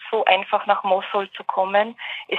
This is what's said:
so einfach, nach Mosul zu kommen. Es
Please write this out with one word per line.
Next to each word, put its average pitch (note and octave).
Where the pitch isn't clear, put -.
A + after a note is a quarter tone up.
so A3
einfach, G3
nach G3
Mosul G3
zu -
kommen. G3+
Es F#3+